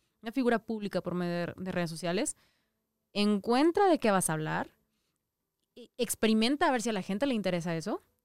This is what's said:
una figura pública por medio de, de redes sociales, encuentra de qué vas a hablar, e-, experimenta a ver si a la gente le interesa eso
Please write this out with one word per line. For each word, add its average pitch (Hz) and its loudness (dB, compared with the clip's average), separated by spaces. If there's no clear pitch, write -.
una 226 -8
figura 240 2
pública 202 -4
por 175 -6
medio 175 -2
de, 175 -4
de 185 -8
redes 175 -2
sociales, 175 -4
encuentra 233 2
de 330 4
qué 220 2
vas 185 2
a 165 -2
hablar, 156 -4
e-, 240 -20
experimenta 233 2
a 294 4
ver 254 0
si 226 -4
a 220 -2
la 190 -2
gente 202 -2
le 277 0
interesa 175 -2
eso 208 -6